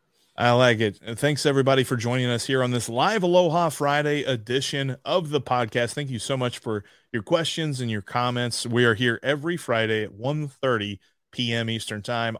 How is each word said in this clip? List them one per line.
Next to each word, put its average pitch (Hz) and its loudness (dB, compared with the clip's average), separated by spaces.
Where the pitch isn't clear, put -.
I 120 4
like 120 6
it. 107 0
And 113 -8
thanks, 147 0
everybody, 135 4
for 131 -2
joining 123 0
us 120 0
here 131 2
on 123 2
this 123 -2
live 175 0
Aloha 175 4
Friday 147 0
edition 131 -2
of 160 0
the 147 2
podcast. 120 0
Thank 143 -6
you 113 -6
so 135 -4
much 123 -4
for 107 -4
your 113 -4
questions 156 -2
and 120 -4
your 107 -4
comments. 123 -2
We 123 4
are 117 6
here 113 0
every 151 -2
Friday 110 0
at 98 -8
one 143 -4
thirty 107 -2
P 120 -2
M 113 0
Eastern 107 -6
Time 117 -2